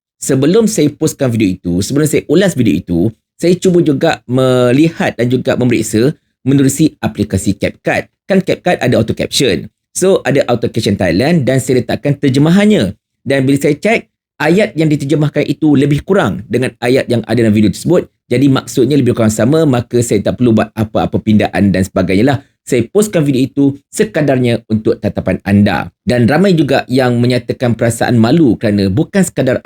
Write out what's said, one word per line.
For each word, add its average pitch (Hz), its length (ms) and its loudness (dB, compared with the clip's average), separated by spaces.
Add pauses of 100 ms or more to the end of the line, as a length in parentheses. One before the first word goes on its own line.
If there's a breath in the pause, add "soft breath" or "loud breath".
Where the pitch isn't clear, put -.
(160)
sebelum 151 480 0
saya 170 240 0
postkan - 400 -4
video 110 240 0
itu, 90 320 -4
sebelum 143 240 0
saya 143 240 0
ulas 180 240 2
video 117 160 0
itu, 87 400 -2 (240)
saya 175 240 0
cuba 175 240 2
juga 151 400 -2
melihat 127 960 0
dan 120 80 0
juga 127 320 -2
memeriksa 117 560 0 (240 soft breath)
menerusi 139 640 0
aplikasi 101 480 -2
CapCut. - 560 -6 (160)
Kan 196 160 2
CapCut - 400 -2
ada - 160 0
auto 110 160 0
caption. - 560 -2 (240)
So, 190 320 0
ada 135 240 0
auto 117 240 -2
caption 107 240 -2
Thailand 117 480 0
dan 131 160 0
saya 127 240 0
letakkan 143 320 -4
terjemahannya. 160 800 2 (320)
Dan 135 160 0
bila 139 160 0
saya 151 160 0
cek, 214 320 -2 (320)
ayat 180 320 0
yang 160 160 0
diterjemahkan 147 560 -2
itu 147 320 0
lebih 143 240 0
kurang 123 480 -2
dengan 123 320 -4
ayat 123 320 0
yang 117 160 0
ada 117 160 0
dalam 110 80 2
video 107 160 2
tersebut. 147 400 -2 (240)
Jadi, 135 160 2
maksudnya 131 480 0
lebih 120 160 2
kurang 110 160 0
sama, 143 400 2
maka 120 320 0
saya 110 240 -2
tak - 160 -4
perlu 117 160 2
buat 107 160 -2
apa-apa 104 480 -2
pindaan 101 560 0
dan 92 80 0
sebagainya 95 400 0
lah. 139 160 0 (220 loud breath)
Saya 120 240 -2
postkan 165 400 0
video 131 160 0
itu 139 320 0 (160)
sekadarnya 135 800 -2
untuk 110 320 0
tatapan 95 400 -4
anda. 101 480 0 (160)
Dan 120 240 2
ramai 180 240 2
juga 139 320 0
yang 123 320 0
menyatakan 120 560 -2
perasaan 117 400 -2
malu 120 400 4
kerana 104 320 0
bukan 135 320 -2
sekadar 139 480 0